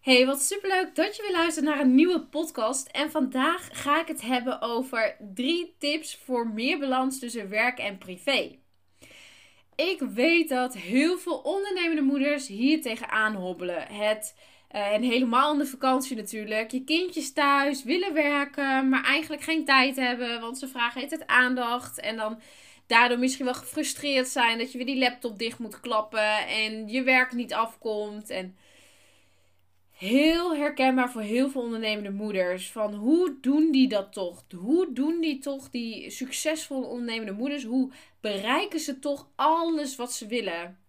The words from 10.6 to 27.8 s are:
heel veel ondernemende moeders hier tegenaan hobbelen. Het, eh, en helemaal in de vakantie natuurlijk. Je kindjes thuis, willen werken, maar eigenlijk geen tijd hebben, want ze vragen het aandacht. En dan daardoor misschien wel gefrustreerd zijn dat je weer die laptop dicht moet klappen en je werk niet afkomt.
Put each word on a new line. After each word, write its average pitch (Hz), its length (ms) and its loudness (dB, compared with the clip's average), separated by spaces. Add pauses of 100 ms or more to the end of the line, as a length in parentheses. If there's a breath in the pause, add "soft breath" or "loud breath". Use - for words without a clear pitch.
heel 262 400 2
veel 339 200 -4
ondernemende 359 640 -2
moeders 277 460 0
hier 262 340 2
tegenaan 220 540 -2
hobbelen. 180 520 -6
Het, 214 480 -2 (320 soft breath)
eh, 208 260 -2
en 214 80 2
helemaal 254 520 4
in 285 60 2
de 294 60 2
vakantie 262 500 0
natuurlijk. 214 560 -4
Je 254 120 -4
kindjes 330 500 -2
thuis, 277 500 4
willen 349 300 0
werken, 285 760 2
maar 262 140 4
eigenlijk 294 400 0
geen 320 220 0
tijd 269 300 6
hebben, 240 460 -2
want 240 160 -8
ze 269 100 -10
vragen 254 340 -4
het 302 260 -8
aandacht. 247 720 2
En 220 160 -4
dan 220 240 -6 (480 loud breath)
daardoor 240 320 6
misschien 262 260 0
wel 254 80 0
gefrustreerd 277 760 -2
zijn 233 300 2
dat 247 140 -6
je 254 60 -12
weer 240 100 -6
die 262 120 -2
laptop 247 400 -2
dicht 226 200 -6
moet 220 200 -10
klappen 214 680 0
en 220 400 -4
je 254 160 -2
werk 254 280 4
niet 240 220 -4
afkomt. 214 760 -4